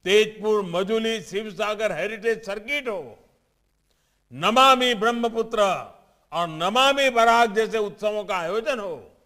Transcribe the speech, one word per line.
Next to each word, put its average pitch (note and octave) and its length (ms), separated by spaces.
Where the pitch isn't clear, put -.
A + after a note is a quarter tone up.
तेजपुर G#3+ 580
मजुली G#3 600
शिवसागर G#3 680
हेरिटेज G#3+ 540
सर्किट A#3+ 420
हो, C#3+ 300
नमामि B3 640
ब्रह्मपुत्र A3+ 680
और E3+ 160
नमामि B3+ 640
बराक A#3 400
जैसे G#3+ 280
उत्सवों G#3 460
का F#3+ 120
आयोजन A3 440
हो D3 320